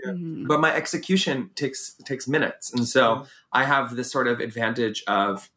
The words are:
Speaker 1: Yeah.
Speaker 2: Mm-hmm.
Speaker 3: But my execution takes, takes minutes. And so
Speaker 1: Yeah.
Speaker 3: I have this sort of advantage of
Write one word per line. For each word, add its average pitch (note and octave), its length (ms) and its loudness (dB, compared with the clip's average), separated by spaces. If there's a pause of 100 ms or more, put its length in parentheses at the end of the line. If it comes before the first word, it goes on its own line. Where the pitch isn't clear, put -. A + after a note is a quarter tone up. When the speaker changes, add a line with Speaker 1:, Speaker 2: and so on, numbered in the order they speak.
Speaker 1:
Yeah. G3 100 -6
Speaker 2:
Mm-hmm. E3 340 -6
Speaker 3:
But D3 140 4
my D#3 120 4
execution D#3+ 800 0
takes, - 400 -4 (120)
takes B2+ 220 -6
minutes. - 460 -2
And A#2+ 140 0
so C3 140 4 (160)
Speaker 1:
Yeah. - 60 -10 (280)
Speaker 3:
I B2+ 140 4
have C3 300 0
this A#2+ 160 -4
sort B2+ 160 2
of A#2+ 120 2
advantage A2+ 680 -2
of G2+ 500 0